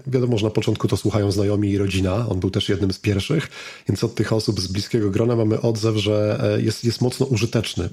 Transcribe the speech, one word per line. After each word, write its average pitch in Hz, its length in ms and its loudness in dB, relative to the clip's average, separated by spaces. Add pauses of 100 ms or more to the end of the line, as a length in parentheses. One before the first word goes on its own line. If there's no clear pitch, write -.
wiadomo, 123 320 2
że 101 60 0
na 107 60 2
początku - 380 0
to 101 80 2
słuchają 101 360 0
znajomi 101 380 2
i 98 80 2
rodzina. 95 500 0
On 92 120 -2
był 95 100 0
też 98 180 -2
jednym 98 240 0
z - 60 -6
pierwszych, 104 500 0 (400)
więc 107 160 0
od 113 100 -2
tych - 180 0
osób 107 280 0
z 92 60 -4
bliskiego 101 440 -2
grona 117 260 2
mamy 110 240 2
odzew, 110 360 0
że, 107 440 0 (180)
e, 120 40 0
jest, 110 220 -2
jest 117 160 0
mocno 127 260 0
użyteczny, 107 680 0